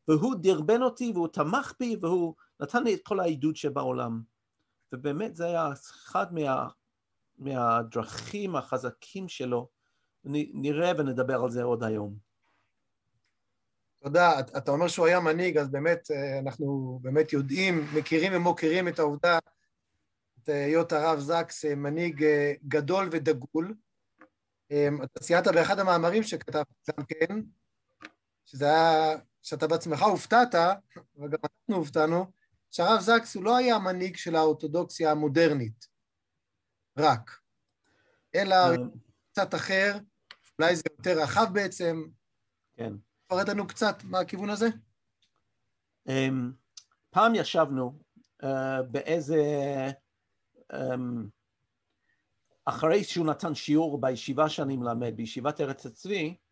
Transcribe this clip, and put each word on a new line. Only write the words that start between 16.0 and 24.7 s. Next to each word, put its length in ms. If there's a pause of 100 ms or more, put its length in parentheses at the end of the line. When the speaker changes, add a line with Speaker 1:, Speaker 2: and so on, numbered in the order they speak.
Speaker 2:
אה, 280
אנחנו 640
באמת 300
יודעים, 640
מכירים 400
ומוקירים 540
את 100
העובדה, 400 (1040)
את, 60
אה, 160
היות 280
הרב 260
זקס, 460
אה, 100
מנהיג, 500
אה, 280 (160)
גדול 440
ודגול. 640 (960)